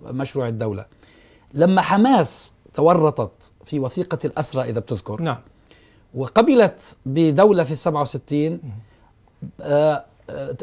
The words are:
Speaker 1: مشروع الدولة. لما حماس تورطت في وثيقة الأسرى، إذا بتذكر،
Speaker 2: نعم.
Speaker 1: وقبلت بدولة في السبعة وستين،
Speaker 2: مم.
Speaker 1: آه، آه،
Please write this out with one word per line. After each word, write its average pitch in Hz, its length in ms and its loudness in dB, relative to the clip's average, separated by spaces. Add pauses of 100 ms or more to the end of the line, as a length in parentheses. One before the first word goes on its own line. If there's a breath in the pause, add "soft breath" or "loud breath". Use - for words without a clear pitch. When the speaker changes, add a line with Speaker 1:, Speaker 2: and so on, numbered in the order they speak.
Speaker 1:
مشروع 127 440 -6
الدولة. 110 380 -6 (680 soft breath)
لما 180 280 4
حماس 208 720 2 (200)
تورطت 156 800 2 (120)
في 151 160 -6
وثيقة 143 460 -6
الأسرى، 131 440 -4
إذا 117 100 -4
بتذكر، 107 420 -8
Speaker 2:
نعم. 147 160 -4 (760 soft breath)
Speaker 1:
وقبلت 220 920 2
بدولة 165 580 4
في 139 80 -6
السبعة 151 300 -2
وستين، 147 500 -4
Speaker 2:
مم. 170 180 -12 (920 loud breath)
Speaker 1:
آه، 147 440 0 (240)
آه، 139 340 -10